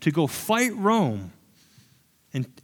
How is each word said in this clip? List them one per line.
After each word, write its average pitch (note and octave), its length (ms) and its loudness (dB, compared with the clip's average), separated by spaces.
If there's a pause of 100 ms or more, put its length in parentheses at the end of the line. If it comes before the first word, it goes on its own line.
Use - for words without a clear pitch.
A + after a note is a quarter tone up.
to D#3+ 100 0
go D3+ 160 2
fight A3+ 500 -2
Rome E3+ 560 0 (1000)
and, B2+ 120 -4 (180)